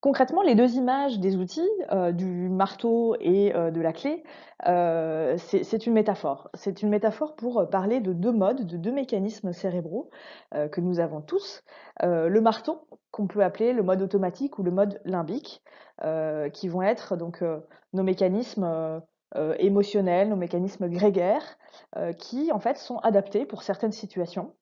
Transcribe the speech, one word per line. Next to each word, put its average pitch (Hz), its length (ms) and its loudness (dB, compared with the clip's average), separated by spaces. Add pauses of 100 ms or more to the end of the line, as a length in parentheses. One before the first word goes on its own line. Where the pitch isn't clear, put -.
Concrètement, 277 400 2
les 311 140 6
deux 240 200 6
images 262 440 0
des 190 180 2
outils, 302 320 -2 (220)
euh, 180 200 2
du 180 380 -2
marteau 226 720 2
et, 196 340 4
euh, 165 160 2
de 165 80 -2
la 165 140 0
clé, 311 300 -4 (440)
euh, 165 720 2
c'est, - 260 0
c'est 226 220 -2
une 233 80 2
métaphore. 202 640 0
C'est - 260 -6
une 208 80 2
métaphore 220 460 0
pour, 240 240 -2
euh, 175 80 4
parler 202 340 0
de 185 100 -2
deux 180 200 0
modes, 226 340 2
de 170 120 -8
deux 175 140 -4
mécanismes 214 640 -4
cérébraux, 175 560 -4 (460)
euh, 147 120 -2
que 151 140 -4
nous 175 180 0
avons 156 220 -2
tous. - 420 -6 (400)
Euh, 170 240 2
le 208 140 6
marteau, 226 460 0 (240)
qu'on 202 160 -4
peut 202 160 2
appeler 220 300 2
le 226 100 2
mode 185 180 2
automatique 190 560 -2
ou 196 60 -4
le 180 80 0
mode 196 340 0
limbique, 185 580 -6 (400)
euh, 156 460 -2
qui 151 180 -8
vont 180 140 -2
être 202 340 0
donc, 170 280 -8
euh, 160 160 -2 (340)
nos 190 80 0
mécanismes, 190 640 0
euh, 160 360 -4 (360)
euh, 156 240 0
émotionnels, 196 720 4
nos 208 60 0
mécanismes 180 540 -4
grégaires, 190 680 2 (360)
euh, 175 160 -4
qui 269 400 -4
en 214 80 0
fait - 180 -2
sont 240 220 -10
adaptés 202 460 2
pour - 160 -12
certaines 208 300 -2
situations 196 720 -6